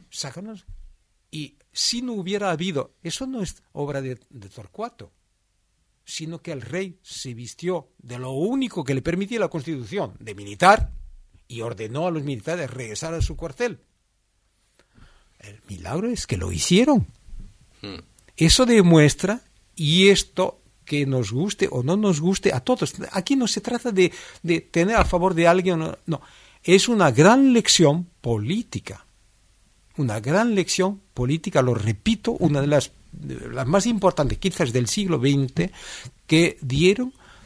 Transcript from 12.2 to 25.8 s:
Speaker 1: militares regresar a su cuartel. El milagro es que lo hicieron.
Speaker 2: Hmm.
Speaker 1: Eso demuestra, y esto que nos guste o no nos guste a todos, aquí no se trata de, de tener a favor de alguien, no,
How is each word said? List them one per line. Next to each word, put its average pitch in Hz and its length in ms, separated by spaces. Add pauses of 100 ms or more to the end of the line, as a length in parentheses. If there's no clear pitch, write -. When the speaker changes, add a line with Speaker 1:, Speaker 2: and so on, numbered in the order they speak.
Speaker 1:
militares 143 460
regresar 123 440
a 160 80
su - 140
cuartel. - 440 (1600)
El 101 300
milagro 101 420
es - 160
que - 100
lo 90 160
hicieron. 208 540 (720)
Speaker 2:
Hmm. 101 200 (360)
Speaker 1:
Eso 165 300
demuestra, 185 760 (340)
y 170 340
esto - 520 (240)
que 147 220
nos 127 260
guste 185 380
o 123 120
no 151 140
nos 196 240
guste 185 320
a 127 80
todos, 247 340 (180)
aquí 202 240
no 254 100
se 202 140
trata 233 320
de, 185 200 (300)
de 165 180
tener 190 360
a 190 80
favor 180 300
de 165 140
alguien, 175 300
no, 160 280